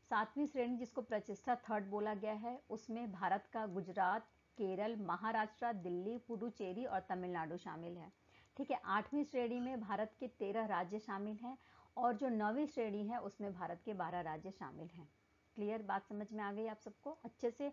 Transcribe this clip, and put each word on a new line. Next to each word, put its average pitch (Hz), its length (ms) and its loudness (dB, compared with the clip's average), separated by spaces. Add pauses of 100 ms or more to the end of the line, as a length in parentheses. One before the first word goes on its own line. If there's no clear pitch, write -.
(100)
सातवीं 220 360 4
श्रेणी 247 300 0
जिसको 240 260 -2
प्रचेष्टा 214 540 0
थर्ड 214 300 0
बोला 208 280 2
गया 214 180 0
है, 233 380 -4
उसमें 226 420 -4
भारत 185 400 2
का 220 140 0
गुजरात, 185 640 0 (280)
केरल, 208 400 0
महाराष्ट्र, 214 760 0
दिल्ली, 185 460 -2
पुडुचेरी 220 680 -4
और 196 160 0
तमिलनाडु 180 560 -2
शामिल 170 400 -8
है। 170 160 -14 (440)
ठीक 269 140 -4
है, - 140 2
आठवीं 214 400 2
श्रेणी 247 360 0
में 247 200 -2
भारत 214 400 0
के 254 80 -4
तेरह 214 380 0
राज्य 185 320 0
शामिल 214 380 -2
हैं 240 220 -8 (380)
और 240 200 6
जो 269 120 2
नवीं 226 380 4
श्रेणी 208 400 0
है 226 140 0
उसमें 202 320 -4
भारत 175 320 -4
के 214 100 -2
बारह 175 260 0
राज्य 160 300 -4
शामिल 160 360 -6
हैं। 170 220 -14 (460)
Clear? 214 280 0
बात 196 240 0
समझ 208 260 -4
में 214 120 -2
आ 202 80 0
गई 220 140 -2
आप 214 120 -4
सबको? - 320 -8
अच्छे 240 400 -2
से, 285 220 -2